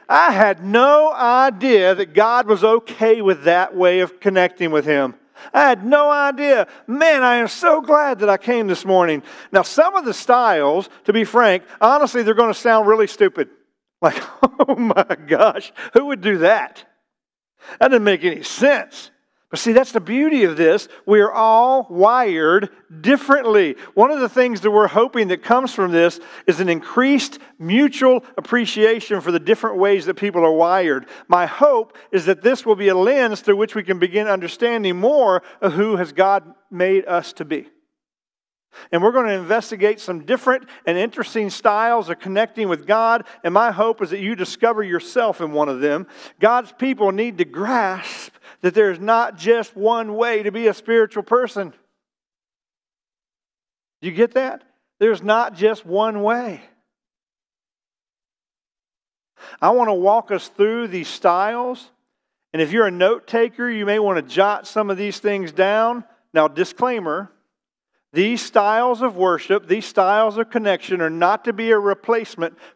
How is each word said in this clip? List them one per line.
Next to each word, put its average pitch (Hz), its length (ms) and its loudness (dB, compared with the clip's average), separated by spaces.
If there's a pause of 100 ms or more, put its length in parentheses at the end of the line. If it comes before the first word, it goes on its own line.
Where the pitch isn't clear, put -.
"I 320 260 4
had 196 300 2
no 277 500 4
idea 240 840 2
that 175 180 -6
God 226 340 2
was 208 160 2
okay 226 600 2
with 175 220 0
that 180 300 2
way 180 260 2
of 180 200 -6
connecting 180 500 0
with 151 140 0
Him. 139 300 0 (400)
I 294 80 4
had 254 200 2
no 294 280 2
idea. 277 580 0 (180)
Man, 285 380 2
I 240 120 4
am 233 120 -2
so 320 320 0
glad 285 380 2
that 208 100 0
I 196 80 4
came 233 300 -2
this 180 180 -4
morning." 175 380 2 (280)
Now, 190 120 4
some 349 340 2
of 349 80 -2
the 233 80 -4
styles, 185 800 0 (140)
to 208 100 0
be 220 100 0
frank, 208 400 2 (160)
honestly, 247 420 2
they're 214 120 2
gonna 226 180 2
sound 220 340 2
really 214 200 4
stupid. 185 420 -6 (540)
Like, - 200 0 (100)
<laughs> - 100 -6 (260)
"Oh 254 80 -2
my 202 400 -2 (100)
gosh, 190 460 0 (220)
who 185 120 4
would 269 140 -6
do 190 180 0
that? 170 460 0 (960)
That 262 80 6
didn't 240 160 2
make 185 200 0
any 160 180 -4
sense." - 680 -2 (400)
But 156 100 -8
see, 233 140 0
that's 254 200 2
the 226 80 -2
beauty 254 440 0
of 165 120 0
this. 165 320 2 (160)
We 208 160 4
are 208 100 2
all 233 600 2
wired 190 800 2 (320)
differently. 226 720 2 (160)
One 240 180 4
of 302 80 -4
the 254 120 -2
things 247 320 0
that 214 80 0
we're 208 160 4
hoping 226 420 0
that 175 140 -4
comes 254 320 0
from 185 180 -2
this 170 280 2 (260)
is 170 140 0
an 185 100 0
increased 247 680 -2 (200)
mutual 254 640 0 (140)
appreciation 220 800 -2
for 156 100 -6
the 170 80 0
different 196 380 -6
ways 190 300 0
that 180 80 -4
people 175 280 -4
are 160 120 4
wired. 165 500 0 (240)
My 175 160 4
hope 240 540 0 (120)
is 180 140 -2
that 190 160 -2
this 247 240 0
will 220 120 2
be 196 120 0
a 185 60 4
lens 220 480 0
through 202 140 0
which 214 180 -4
we 214 80 -6
can 185 160 -4
begin 185 280 -2
understanding 202 720 -4
more 214 460 0 (180)
of 185 140 -2
who 208 220 0
has 165 180 -6
God 190 400 0 (160)
made 190 360 0
us 175 280 -4
to 165 100 -12
be. 151 240 -8 (1200)
And 170 120 0
we're 226 100 4
gonna 233 220 0
investigate 208 680 -2
some 170 240 -10
different 254 420 -2 (200)
and 170 100 0
interesting 214 540 -6
styles 220 580 0
of 170 120 -8
connecting 208 500 -4
with 151 160 -6
God, 226 400 0 (180)
and 170 80 -4
my 220 180 2
hope 220 300 -2
is 185 80 -6
that 196 120 -8
you 202 140 -6
discover 214 480 -2
yourself 185 600 -4
in 151 100 -8
one 147 160 -2
of 131 140 -6
them. 147 240 -2 (340)
God's 233 320 0
people 233 400 -2
need 208 240 -6
to 170 80 -4
grasp 185 880 -6 (300)
that 175 120 -2
there's 196 260 0
not 226 360 -2
just 220 400 -2
one 214 380 -2
way 220 300 -2
to 208 80 -4
be 226 160 -2
a 202 40 4
spiritual 220 520 -2
person. 208 500 -4 (2250)
Do 170 80 -12
you 180 60 -10
get 233 200 0
that? 262 280 -4 (380)
There's 202 220 0
not 220 320 0
just 214 300 -2
one 208 380 -4
way. 226 400 -4 (3000)
I 170 100 2
wanna 233 240 0
walk 208 360 0
us 190 180 -6
through 226 400 -2
these 175 200 -10
styles, 226 800 -4 (640)
and 160 80 -2
if 151 100 -4
you're 220 140 2
a 190 40 -4
note 185 360 -2
taker, 233 420 -4
you 214 160 -6
may 208 140 -2
wanna 196 240 -2
jot 196 440 -2
some 214 220 -4
of 196 80 -6
these 202 220 -8
things 196 340 -6
down. 220 520 -2 (280)
Now, 156 140 2
disclaimer, 180 840 -6 (800)
these 208 300 -2
styles 226 600 0
of 226 140 -4
worship, 185 500 -2
these 196 200 -4
styles 208 500 0
of 226 140 -6
connection 190 500 -4
are 160 100 -2
not 175 360 0
to 233 60 -4
be 226 200 -4
a 214 80 2
replacement 202 760 -6 (200)